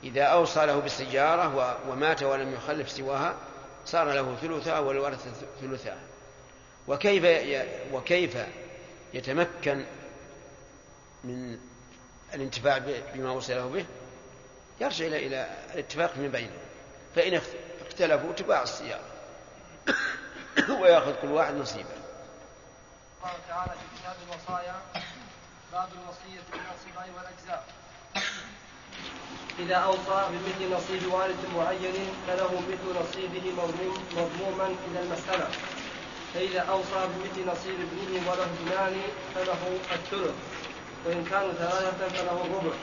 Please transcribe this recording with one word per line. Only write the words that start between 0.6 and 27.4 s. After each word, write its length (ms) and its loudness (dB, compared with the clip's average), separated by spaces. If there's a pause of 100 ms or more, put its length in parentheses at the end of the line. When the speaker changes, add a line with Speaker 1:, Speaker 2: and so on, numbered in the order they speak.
Speaker 1:
له 120 6
بالسيارة 760 4
و-، 340 0
ومات 320 4
ولم 320 2
يخلف 360 -4
سواها 460 0 (500)
صار 260 4
له 300 2
ثلثها 360 0
والورثة 540 0 (280)
ثلثها. 380 -8 (880)
وكيف 360 6
ي-، 720 4
وكيف 420 2 (760)
يتمكن 720 0 (1400)
من 340 -6 (760)
الانتفاع 440 2
ب-، 240 -2 (120)
بما 160 -2
وصي 240 -2
له 120 -2
به؟ 200 -4 (920)
يرجع 260 0
إلى، 200 0
إلى 240 -2 (240)
الاتفاق 420 0
من 120 -2
بينهم، 300 -4 (580)
فإن 180 6
اخت-، 220 0 (300)
اختلفوا 460 4
تباع 300 4
السيارة 420 -4 (1600)
<coughs> 120 4
ويأخذ 420 10
كل 60 -2
واحد 260 4
نصيبه. 460 -6 (1200)
Speaker 2:
قال 100 -6 (160)
تعالى 240 -2
في 280 -12
كتاب 160 -10 (120)
الوصايا، 460 -6 (1000)
باب 200 0
الوصية 480 -14 (120)
بالأنصباء 640 -10
والأجزاء. 480 -8 (1900)